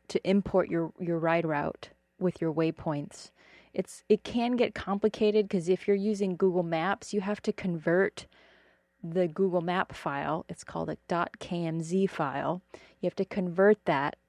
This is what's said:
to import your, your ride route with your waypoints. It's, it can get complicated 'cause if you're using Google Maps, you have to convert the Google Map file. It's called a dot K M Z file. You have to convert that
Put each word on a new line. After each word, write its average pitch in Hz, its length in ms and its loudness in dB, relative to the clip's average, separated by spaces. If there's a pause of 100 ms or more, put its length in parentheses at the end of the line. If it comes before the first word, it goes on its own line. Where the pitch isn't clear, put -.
to - 200 0
import 190 400 2
your, 165 300 -2
your 170 200 -2
ride 165 280 2
route 151 420 -2 (300)
with 180 220 0
your 160 120 0
waypoints. 160 800 -2 (420)
It's, - 360 -8
it 214 160 6
can 240 320 0
get 233 180 2
complicated 208 720 0
'cause 170 200 0
if 185 200 2
you're 202 80 4
using 196 400 -2
Google 180 280 2
Maps, 165 500 -2
you 208 80 0
have 208 200 -4
to 214 100 -2
convert 175 760 0 (760)
the 175 260 0
Google 175 340 0
Map 180 320 -2
file. 147 540 -4
It's - 160 -14
called 165 260 -6
a - 80 -8 (100)
dot 175 300 -2
K 170 260 -6
M 165 160 -4
Z 180 260 2
file. 147 540 -4 (400)
You 180 60 -4
have 175 100 -2
to 196 80 -2
convert 190 600 4
that 143 300 0 (120)